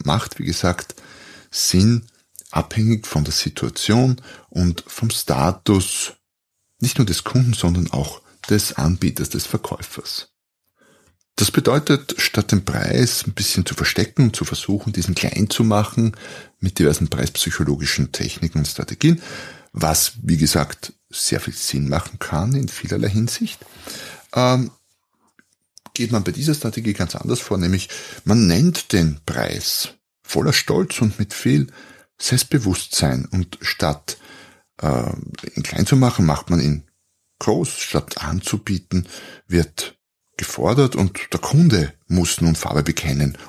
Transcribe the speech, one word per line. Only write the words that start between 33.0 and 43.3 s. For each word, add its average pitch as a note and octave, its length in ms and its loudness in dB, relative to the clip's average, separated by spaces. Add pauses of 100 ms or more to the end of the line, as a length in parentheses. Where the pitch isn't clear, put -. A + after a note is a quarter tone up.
und F#2 360 -4
statt, - 560 -4 (640)
äh, B1 280 0 (460)
ihn - 60 -4
klein - 240 -2
zu C#3+ 100 4
machen, A#2+ 300 4
macht D2 240 0
man E2+ 100 4
ihn D2 240 0 (540)
groß. C#3 320 0
Statt - 520 -4
anzubieten, F#2 880 -4 (400)
wird - 480 -2 (400)
gefordert B2 600 2
und F#2+ 220 0 (140)
der - 80 -2
Kunde A#2 540 4 (120)
muss F2 340 0
nun E2 160 4
Farbe - 260 0
bekennen C#2+ 560 -2 (100)